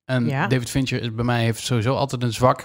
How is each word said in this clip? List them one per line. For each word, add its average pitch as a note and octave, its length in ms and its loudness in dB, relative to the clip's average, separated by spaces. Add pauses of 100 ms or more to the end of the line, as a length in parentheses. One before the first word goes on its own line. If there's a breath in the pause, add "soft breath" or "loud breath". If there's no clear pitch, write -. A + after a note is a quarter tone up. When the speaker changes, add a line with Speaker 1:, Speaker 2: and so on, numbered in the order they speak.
Speaker 1:
En B2 220 0
Speaker 2:
Ja. C#3 200 0
Speaker 1:
David B2 220 0
Fincher B2 320 -2
is A#2 120 -4
bij A#2 120 -2
mij, A#2+ 180 2
heeft A2+ 160 0
sowieso B2 360 0
altijd B2+ 280 -2
een A#2+ 100 0
zwak, B2+ 320 2